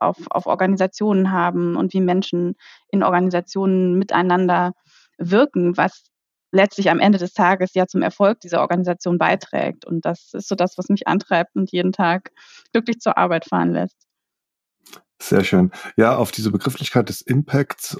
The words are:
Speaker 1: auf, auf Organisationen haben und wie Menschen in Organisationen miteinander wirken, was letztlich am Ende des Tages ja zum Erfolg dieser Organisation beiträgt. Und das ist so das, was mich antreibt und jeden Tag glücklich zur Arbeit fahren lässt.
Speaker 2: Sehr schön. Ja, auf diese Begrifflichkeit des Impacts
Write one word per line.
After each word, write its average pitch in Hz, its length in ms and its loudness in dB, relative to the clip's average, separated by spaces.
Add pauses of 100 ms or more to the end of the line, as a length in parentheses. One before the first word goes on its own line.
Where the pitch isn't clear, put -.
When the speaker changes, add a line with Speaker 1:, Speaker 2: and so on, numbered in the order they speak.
Speaker 1:
auf, - 180 -2 (100)
auf - 160 -4
Organisationen 190 880 0
haben 175 440 -2
und 185 180 -2
wie 190 80 0
Menschen 180 540 -2 (340)
in 196 120 0
Organisationen 185 960 0
miteinander 180 760 0 (420)
wirken, 180 600 0
was - 320 -4 (420)
letztlich 190 380 2
am 165 100 2
Ende 208 160 4
des 180 160 -4
Tages 185 400 0
ja 185 140 0
zum - 160 -2
Erfolg - 380 0
dieser 170 200 -2
Organisation 175 560 -2
beiträgt. - 720 -2
Und 165 180 -6
das - 300 -8
ist - 140 -10
so 202 60 -4
das, 185 220 -2
was 185 140 -6
mich 202 180 0
antreibt 175 480 -2
und 196 160 -4
jeden 185 200 0
Tag 180 400 -2 (400)
glücklich 233 280 -2
zur - 160 0
Arbeit 170 300 0
fahren 175 260 0
lässt. - 240 -4 (1200)
Speaker 2:
Sehr - 220 2
schön. 92 300 2 (240)
Ja, 113 200 4
auf 120 140 -2
diese 110 200 -4
Begrifflichkeit 123 580 -2
des - 140 -10
Impacts - 760 -2